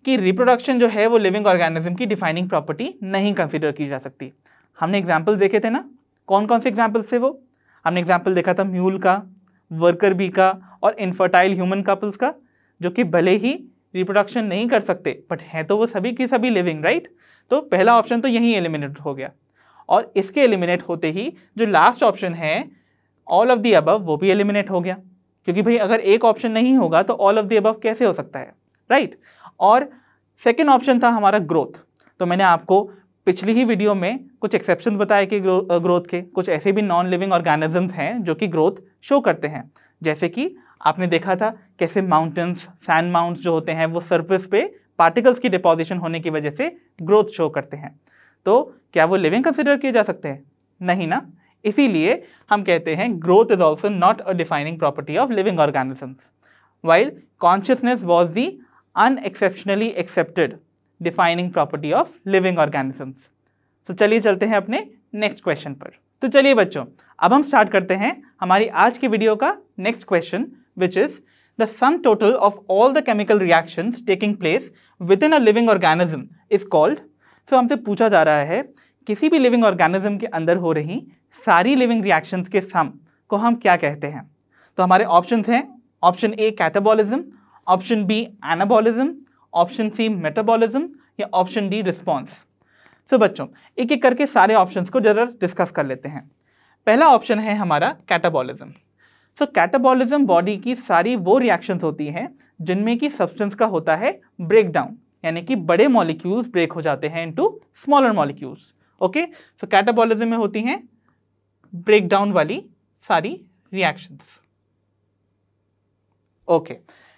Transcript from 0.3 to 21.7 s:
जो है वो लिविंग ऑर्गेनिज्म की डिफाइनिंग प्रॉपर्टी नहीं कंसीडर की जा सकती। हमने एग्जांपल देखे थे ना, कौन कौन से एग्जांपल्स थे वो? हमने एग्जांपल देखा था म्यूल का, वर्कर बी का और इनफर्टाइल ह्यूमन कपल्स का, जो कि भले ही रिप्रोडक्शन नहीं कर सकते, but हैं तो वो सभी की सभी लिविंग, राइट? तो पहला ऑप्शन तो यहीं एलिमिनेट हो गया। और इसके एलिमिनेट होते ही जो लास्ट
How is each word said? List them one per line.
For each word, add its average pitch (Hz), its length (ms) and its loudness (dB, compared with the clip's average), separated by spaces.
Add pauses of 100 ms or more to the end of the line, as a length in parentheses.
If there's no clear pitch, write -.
जो 233 100 4
है 214 180 0
वो 233 120 4
लिविंग 202 280 0
ऑर्गेनिज्म 175 480 0
की 240 120 -4
डिफाइनिंग 180 420 -2
प्रॉपर्टी 160 540 -6
नहीं 196 320 -2
कंसीडर 156 380 -2
की 147 160 -8
जा 139 100 -8
सकती। - 340 -16 (480)
हमने 185 180 -2
एग्जांपल 170 380 0
देखे 196 240 2
थे 226 100 -2
ना, - 200 -6 (360)
कौन 202 200 0
कौन 233 140 2
से 254 80 -2
एग्जांपल्स 220 440 -2
थे 247 60 2
वो? 254 240 -4 (420)
हमने 175 160 -2
एग्जांपल 180 340 0
देखा 180 200 0
था 190 100 -2
म्यूल 190 340 -2
का, 190 240 0 (500)
वर्कर 175 420 2
बी 185 140 -2
का 190 540 0
और 214 100 4
इनफर्टाइल 185 600 2
ह्यूमन 185 300 -2
कपल्स 196 340 -4
का, 294 180 -2 (480)
जो 175 80 -4
कि 226 140 0
भले 175 320 2
ही 240 320 -4 (260)
रिप्रोडक्शन 202 500 -2
नहीं 208 240 -4
कर 233 120 2
सकते, 180 520 -6
but 160 100 -8
हैं 160 220 -8
तो 202 120 0
वो 226 100 0
सभी 226 260 -4
की 254 140 -4
सभी 240 240 0
लिविंग, 175 340 -2
राइट? 247 300 -2 (360)
तो 277 100 2
पहला 233 380 4
ऑप्शन 233 220 0
तो 262 80 -2
यहीं 233 260 2
एलिमिनेट 151 460 -6
हो 143 140 -8
गया। 135 160 -12 (580)
और - 280 2
इसके 196 240 -2
एलिमिनेट 180 420 2
होते 170 280 -4
ही 208 260 -6 (220)
जो 226 80 0
लास्ट 208 360 4